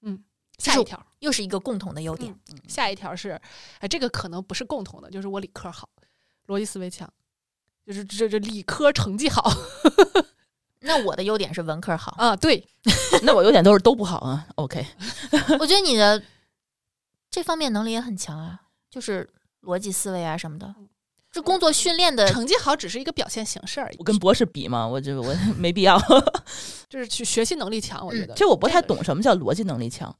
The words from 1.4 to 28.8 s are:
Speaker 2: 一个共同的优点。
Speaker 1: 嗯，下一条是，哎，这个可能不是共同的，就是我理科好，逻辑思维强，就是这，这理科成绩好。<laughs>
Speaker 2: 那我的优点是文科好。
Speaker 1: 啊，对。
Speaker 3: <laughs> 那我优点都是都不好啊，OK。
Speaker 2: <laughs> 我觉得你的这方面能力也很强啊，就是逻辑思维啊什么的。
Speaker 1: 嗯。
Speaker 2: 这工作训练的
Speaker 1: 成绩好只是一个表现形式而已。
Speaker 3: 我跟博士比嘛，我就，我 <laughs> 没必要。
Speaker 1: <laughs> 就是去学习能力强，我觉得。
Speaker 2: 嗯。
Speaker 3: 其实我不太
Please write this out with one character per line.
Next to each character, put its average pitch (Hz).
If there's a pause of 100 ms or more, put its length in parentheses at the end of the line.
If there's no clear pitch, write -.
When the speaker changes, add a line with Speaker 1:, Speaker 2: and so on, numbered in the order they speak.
Speaker 2:
一 196
个 196
共 202
同 185
的 147
优 160
点。 208 (160)
Speaker 1:
嗯， 143 (100)
下 233
一 202
条 190
是， 185 (400)
哎， 202
这 196
个 254
可 -
能 175
不 196
是 -
共 214
同 170
的， -
就 190
是 196
我 196
理 196
科 -
好， - (600)
逻 196
辑 214
思 208
维 180
强， 180 (760)
就 202
是 202
这， 202
这 214
理 208
科 -
成 208
绩 294
好。 - (680)
<laughs> -
Speaker 2:
那 294
我 170
的 185
优 214
点 165
是 180
文 160
科 175
好。 -
Speaker 1:
啊， 220
对。 277 (240)
Speaker 3:
<laughs> -
那 277
我 196
优 196
点 214
都 196
是 208
都 247
不 220
好 180
啊， 139 (100)
OK。 147 (340)
Speaker 2:
<laughs> -
我 311
觉 311
得 403
你 339
的 214 (1080)
这 359
方 330
面 294
能 214
力 226
也 226
很 240
强 156
啊， 170 (320)
就 262
是 202 (320)
逻 180
辑 208
思 190
维 180
啊 160
什 165
么 156
的。 - (100)
Speaker 1:
嗯。 202 (420)
Speaker 2:
这 339
工 359
作 330
训 339
练 339
的 220
Speaker 1:
成 208
绩 302
好 285
只 208
是 226
一 269
个 320
表 -
现 220
形 -
式 -
而 185
已。 -
Speaker 3:
我 170
跟 214
博 185
士 226
比 131
嘛， 117
我 123
就， 139
我 127 (100)
<laughs> 208
没 175
必 190
要。 185 (460)
Speaker 1:
<laughs> -
就 269
是 247
去 240
学 226
习 233
能 214
力 220
强， -
我 180
觉 220
得。 -
Speaker 2:
嗯。 -
Speaker 3:
其 -
实 294
我 -
不 -
太 330